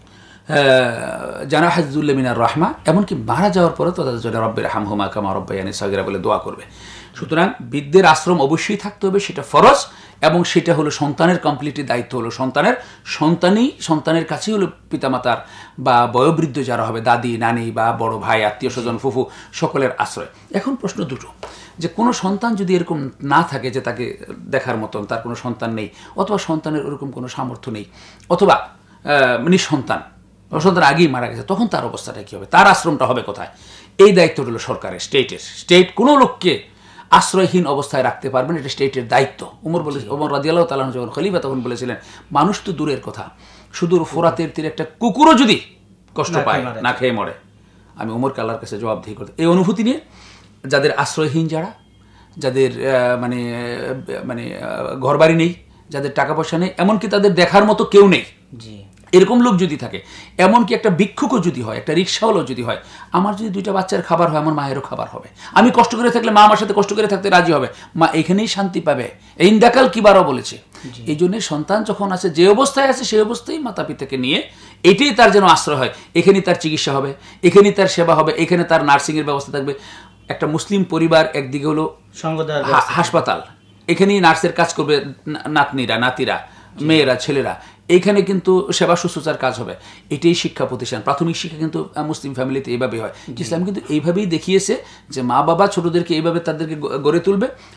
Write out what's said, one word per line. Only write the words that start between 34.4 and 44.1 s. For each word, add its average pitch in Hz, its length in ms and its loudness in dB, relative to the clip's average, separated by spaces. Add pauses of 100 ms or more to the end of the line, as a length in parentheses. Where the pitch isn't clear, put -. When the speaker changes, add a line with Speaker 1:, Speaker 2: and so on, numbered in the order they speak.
Speaker 1:
হলো 117 140 -6
সরকারের, 95 400 -8
স্টেটের। 120 400 -2
স্টেট - 560 2
কোনো 269 220 4
লোককে 180 460 2 (480)
আশ্রয়হীন 180 560 4
অবস্থায় 139 360 -2
রাখতে 123 280 -4
পারবে 131 240 0
না, 156 60 -6
এটা 135 80 -10
স্টেটের 131 400 -4
দায়িত্ব। 135 380 0 (160)
উমর 165 200 -4
বলে-, 147 180 -6
Speaker 2:
জি। 107 80 -12
Speaker 1:
ওমর 143 240 -4
রাদিয়াল্লাহু 160 360 0
তাআলা 135 160 -4
আনহু 127 120 -6
যখন 123 120 -6
খলিফা, 170 300 -4
তখন 135 220 -4
বলেছিলেন, 123 360 -6 (360)
"মানুষ 160 320 0
তো 196 80 -6
দূরের 147 280 -4
কথা, - 300 -14 (420)
সুদূর 175 260 0
Speaker 2:
হুম। 160 80 -2
Speaker 1:
ফোরাতের 165 480 0